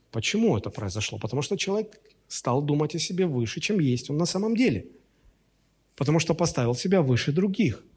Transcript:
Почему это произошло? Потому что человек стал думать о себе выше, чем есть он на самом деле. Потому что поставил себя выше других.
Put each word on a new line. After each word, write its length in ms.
Почему 460
это 140
произошло? 480
Потому 240
что 140
человек 440
стал 360
думать 320
о 40
себе 280
выше, 320
чем 200
есть 300
он 80
на 80
самом 300
деле. 320
Потому 220
что 160
поставил 400
себя 300
выше 280
других. 520